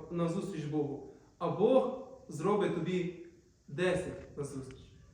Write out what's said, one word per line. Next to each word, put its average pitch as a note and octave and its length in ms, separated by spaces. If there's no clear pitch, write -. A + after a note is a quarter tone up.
назустріч E3+ 540
Богу, - 500
а E3+ 100
Бог B3 600
зробить F3 460
тобі F3 500
десять - 680
назустріч. C3+ 420